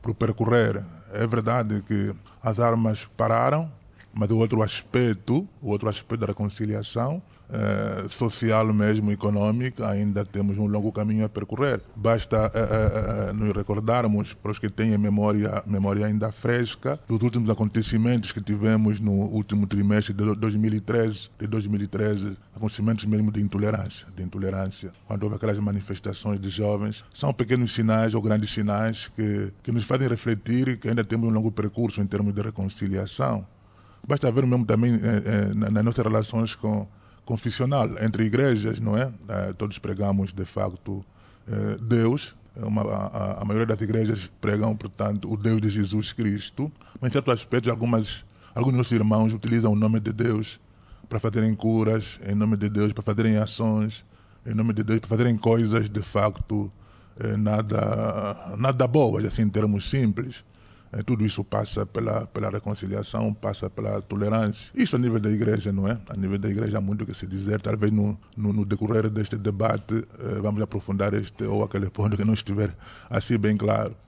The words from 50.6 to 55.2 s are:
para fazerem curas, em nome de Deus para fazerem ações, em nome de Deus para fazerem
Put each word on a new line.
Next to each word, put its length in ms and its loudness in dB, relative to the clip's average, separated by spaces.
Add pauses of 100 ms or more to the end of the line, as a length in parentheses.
para 120 -2
fazerem 340 2
curas, 720 2
em 80 -2
nome 220 2
de 120 0
Deus 240 2
para 100 -6
fazerem 340 2
ações, 720 0 (400)
em 80 -6
nome 180 2
de 100 0
Deus 180 2
para 80 -14
fazerem 280 4